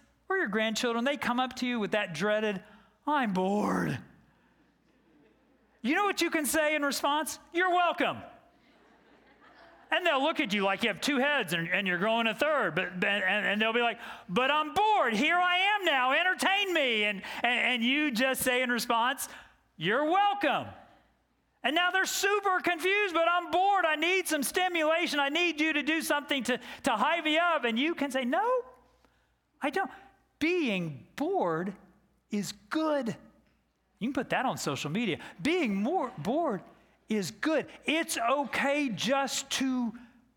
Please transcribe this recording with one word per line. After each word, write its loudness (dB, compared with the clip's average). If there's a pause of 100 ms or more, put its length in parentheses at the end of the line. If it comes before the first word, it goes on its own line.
(280)
or 0
your 0
grandchildren, -2
they 0
come -2
up -2
to -4
you -2
with -2
that -2
dreaded, 0 (420)
"I'm 0
bored." 0 (1800)
You 0
know 2
what 0
you 2
can 0
say 2
in 0
response? -2 (120)
"You're 2
welcome." 2 (1700)
And 0
they'll 4
look 0
at 0
you 2
like 0
you 2
have -2
two 0
heads 0
and, -2
and 0
you're 0
growing 2
a 0
third. 0
But, -2
and, -
and 0
they'll 2
be 0
like, 0 (300)
But 2
I'm 0
bored. 4
Here 2
I 2
am -6
now. 2
Entertain 0
me 2
and, -2 (220)
and, 0
and -2
you 2
just 0
say 0
in -2
response, 0 (480)
"You're 0
welcome." 2 (960)
And 0
now 2
they're 2
super 0
confused, 0
"But 2
I'm 0
bored. 2
I 2
need 0
some -2
stimulation. 0
I 0
need 0
you 2
to -2
do 0
something -2
to, 0 (240)
to 2
high 2
me 0
up." 2
And 0
you 0
can -4
say, -2
"No, 0 (1160)
I -2
don't." -4 (500)
Being 0
bored 0 (600)
is -2 (180)
good. -2 (840)
You -2
can -4
put -4
that 0
on -2
social -4
media. -2 (220)
Being 0
more -2
bored -2 (480)
is -2
good. -2 (180)
It's -2
okay 2
just 0
to 0 (420)